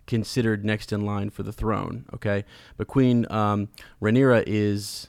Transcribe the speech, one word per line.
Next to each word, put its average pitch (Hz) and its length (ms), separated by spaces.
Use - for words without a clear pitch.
considered 110 580
next 107 300
in 104 120
line 101 240
for 101 140
the 104 80
throne, 107 600
okay? 101 320
But 107 100
Queen, 123 440
um, 104 380
Rhaenyra 120 440
is, 104 640